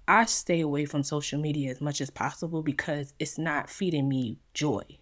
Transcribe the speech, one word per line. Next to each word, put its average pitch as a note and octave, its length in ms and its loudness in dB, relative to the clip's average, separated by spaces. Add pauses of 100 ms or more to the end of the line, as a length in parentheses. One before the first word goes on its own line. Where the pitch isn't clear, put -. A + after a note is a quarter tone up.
I G#3 160 8
stay F3 380 2
away D3 240 2
from C#3+ 180 0
social D3 380 -2
media D3 300 0
as B2+ 100 -8
much D3 180 -2
as C3 100 -4
possible D#3+ 520 -4
because D3 580 -2
it's - 180 -4
not D#3 320 -2
feeding D#3+ 380 0
me C3 300 0 (160)
joy. C#3+ 300 0 (180)